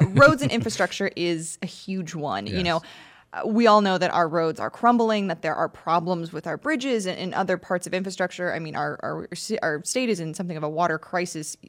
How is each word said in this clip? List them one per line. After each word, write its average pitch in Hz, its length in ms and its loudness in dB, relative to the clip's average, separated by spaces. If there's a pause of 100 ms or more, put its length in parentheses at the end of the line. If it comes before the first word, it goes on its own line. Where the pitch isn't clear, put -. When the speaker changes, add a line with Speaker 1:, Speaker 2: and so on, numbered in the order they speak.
Speaker 1:
roads 277 340 8
and - 80 -2
infrastructure 202 640 -2
is 165 480 -4
a - 40 -4
huge 185 460 -8
one. 131 320 -4
You 110 120 -4
Speaker 2:
Yes. 185 80 0
Speaker 1:
know, 165 160 0 (540)
uh, - 120 -4
we 226 180 4
all 214 160 8
know 190 160 4
that 180 160 0
our 170 140 4
roads 160 320 0
are 107 100 -4
crumbling, 226 560 2
that 180 160 -4
there 156 140 -2
are 160 120 0
problems 165 640 -2
with 160 140 -10
our 156 100 -4
bridges 254 520 -2
and, 180 100 -4
and 180 160 -6
other 185 240 0
parts - 300 -4
of - 80 -6
infrastructure. 180 580 -4
I 160 60 -4
mean, 156 160 -8
our, 147 260 -4
our, 156 260 -6 (360)
our 151 200 -2
state 254 260 0
is 190 100 0
in 160 160 -6
something 175 200 -6
of 156 60 -8
a 151 80 -2
water 160 300 0
crisis 175 580 -6 (120)